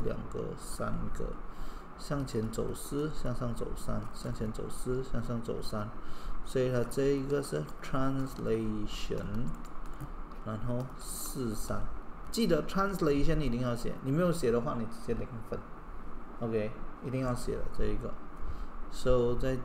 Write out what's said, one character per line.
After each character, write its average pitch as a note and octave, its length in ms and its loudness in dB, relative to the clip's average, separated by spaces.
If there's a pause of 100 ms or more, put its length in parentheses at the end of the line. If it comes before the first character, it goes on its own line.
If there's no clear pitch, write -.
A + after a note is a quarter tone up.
两 A2+ 140 2 (140)
格、 A#2+ 80 -4 (180)
三 - 360 -2 (240)
格， A#2+ 60 2 (720)
向 C#3 300 -2
前 A2+ 240 -2
走 A2 240 -2
四， D3 380 -4
向 - 200 2
上 A#2+ 220 -2
走 G#2 120 -2 (100)
三， - 240 0 (120)
向 A#2+ 200 -4
前 A2 180 -2
走 - 180 -4
四， B2+ 320 0
向 B2 220 0
上 A#2 180 -2
走 - 200 -2
三， G#2+ 260 0 (580)
所 - 160 0
以 B2+ 80 2
它 B2 140 4
这 B2+ 180 0
一 C#3 240 2
个 C#3+ 160 0
是 D3+ 220 -2 (180)
translation， A2+ 1400 0 (1200)
然 A2 220 -4
后 B2 180 0 (120)
四 - 580 -4
三， - 260 0 (480)
记 A3+ 160 2
得 E3 180 6
translation D#3+ 760 4
一 C#3+ 100 2
定 A#2+ 120 2
要 B2 120 2
写， - 300 -2
你 C3+ 80 0
没 D#3 100 4
有 C3+ 100 4
写 A#2+ 200 2
的 A#2 80 4
话， C3 180 -2
你 A2+ 80 -2
直 - 120 -4 (100)
接 A#2 60 0
零 A2 120 0 (240)
分。 - 80 -4 (840)
OK， A2+ 300 0 (340)
一 - 40 -4
定 C3 120 -2
要 B2+ 120 0
写 - 220 0
的 A2 60 -2 (160)
这 - 80 8
一 G#2+ 100 4
个。 A2+ 180 0 (760)
So， B2 480 4
在 C3 260 2